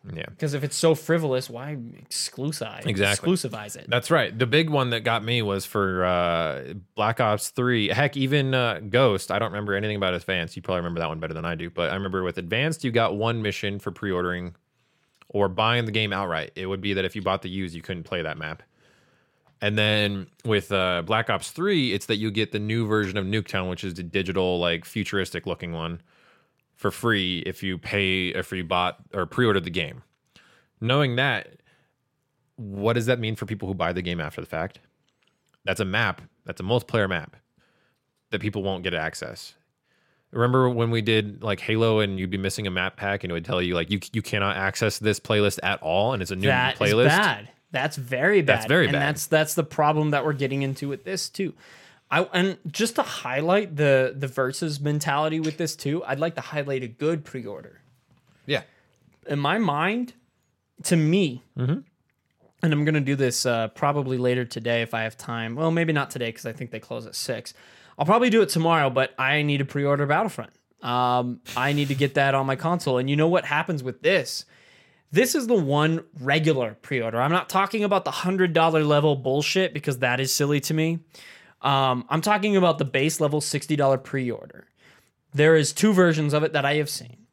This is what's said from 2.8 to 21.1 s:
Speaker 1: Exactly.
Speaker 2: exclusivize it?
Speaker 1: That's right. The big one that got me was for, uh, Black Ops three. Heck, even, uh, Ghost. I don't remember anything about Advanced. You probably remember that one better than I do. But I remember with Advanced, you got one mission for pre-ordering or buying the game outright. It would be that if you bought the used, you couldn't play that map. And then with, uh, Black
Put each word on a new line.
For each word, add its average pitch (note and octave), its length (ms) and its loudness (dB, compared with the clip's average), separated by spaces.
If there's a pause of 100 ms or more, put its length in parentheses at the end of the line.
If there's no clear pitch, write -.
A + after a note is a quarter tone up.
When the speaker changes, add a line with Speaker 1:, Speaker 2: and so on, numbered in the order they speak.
Speaker 1:
Exactly. G2+ 460 2
Speaker 2:
exclusivize A2 440 -4
it? - 140 -18
Speaker 1:
That's B2 220 0
right. A2+ 260 2
The B2 80 2
big D3+ 240 2
one C3+ 220 0
that A2+ 120 -2
got A#2 200 0
me A#2+ 180 0
was G2 240 -2
for, F#2+ 400 0
uh, E2 680 0 (200)
Black A2 260 0
Ops G#2+ 300 0
three. B2 400 0
Heck, C#3 260 0
even, C3+ 380 0
uh, A#2 260 0 (100)
Ghost. A2+ 420 2
I G2 80 0
don't F#2+ 120 -2
remember G#2 220 -2
anything G#2 240 -2
about F#2+ 160 0
Advanced. F2 420 -4
You F2 60 -10
probably F2+ 200 -2
remember E2+ 180 -4
that D#2+ 100 -2
one D#2+ 100 -8
better D#2+ 140 -6
than D#2+ 120 -8
I E2+ 100 -4
do. E2+ 160 -10
But E2+ 180 -2
I F2+ 60 -2
remember F#2+ 280 -4
with F2+ 140 -4
Advanced, B2+ 460 -2
you B2 80 -2
got A2 240 2
one A2+ 260 -2
mission G2+ 380 -4
for - 120 -8
pre-ordering F2+ 640 -4 (760)
or G2+ 200 2
buying A2+ 360 2
the G#2+ 60 -4
game G#2 220 0
outright. F2 420 -4
It F#2 120 -6
would F#2+ 120 -4
be G2 140 -2
that F#2+ 120 0
if F2+ 100 -6
you G2+ 80 -8
bought F#2+ 180 0
the F#2 80 -10
used, F#2 240 -6
you E2 80 -12
couldn't F2 220 -10
play F2 180 -6
that D#2 160 -6
map. D#2 240 -10 (1000)
And G#2 160 0
then G#2 500 0 (160)
with, G#2 300 0
uh, F2+ 320 0
Black A2 240 0